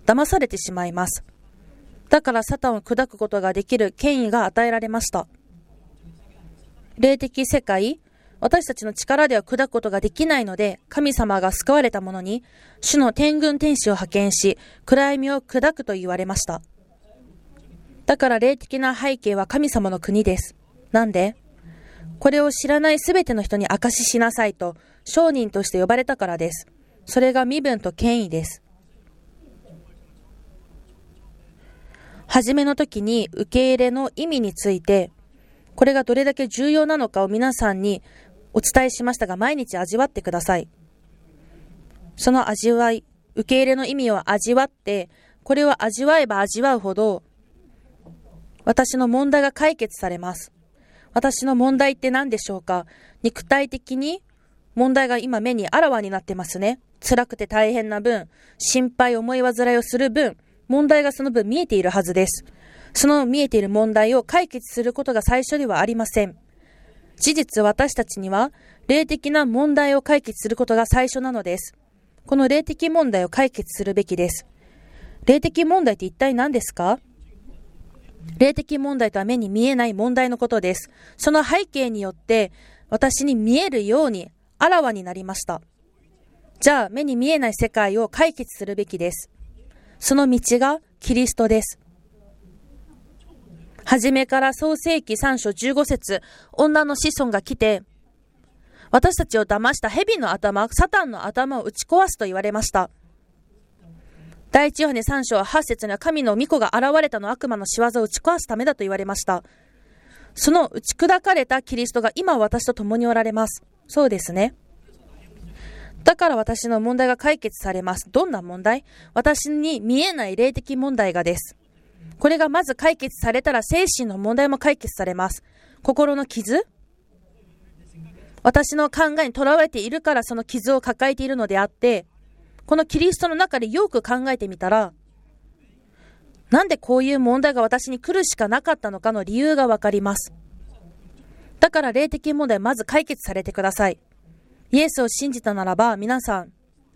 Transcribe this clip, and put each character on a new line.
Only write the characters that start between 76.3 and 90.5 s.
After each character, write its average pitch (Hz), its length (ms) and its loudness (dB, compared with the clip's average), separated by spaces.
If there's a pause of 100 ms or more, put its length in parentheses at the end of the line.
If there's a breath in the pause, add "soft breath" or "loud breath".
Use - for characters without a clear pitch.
何 254 200 0
で 240 80 0
す - 120 -10
か？ 185 260 0 (1400)
霊 269 160 6
的 302 240 -6
問 277 200 -4
題 226 140 0
と 202 80 -2
は 196 60 -4
目 247 120 -2
に 214 120 -4
見 220 160 0
え 269 100 2
な 240 100 2
い 226 80 -4
問 220 200 0
題 254 160 2
の 247 80 -4
こ 240 100 -2
と 226 140 0
で 185 140 0
す。 - 140 -14 (280 soft breath)
そ - 140 0
の 311 120 4
背 349 220 0
景 262 240 -4
に 214 100 -8
よ 190 120 -6
っ - 40 -14
て 214 380 0 (360 soft breath)
私 262 360 0
に 277 100 2
見 226 240 2
え 381 100 0
る 220 160 -2
よ 262 200 2
う 254 60 -2
に 185 200 -10 (260)
あ 311 120 2
ら 349 120 4
わ 247 120 0
に 196 100 -10
な 180 80 -12
り 190 140 -12
ま 190 100 -8
し - 80 -10
た。 165 180 -8 (1000)
じ - 80 6
ゃ 269 160 2
あ 185 40 -10
目 254 140 -6
に 269 140 -2
見 254 120 0
え 311 100 2
な 247 100 0
い 208 40 -6
世 233 140 -2
界 208 300 0
を 226 100 0
解 320 260 2
決 - 240 -14
す 202 80 -8
る 196 120 -8
べ 202 80 -2
き 185 120 -12
で 175 140 -2
す。 - 180 -14 (680 soft breath)
そ - 160 2
の 277 140 4
道 247 100 4 (200)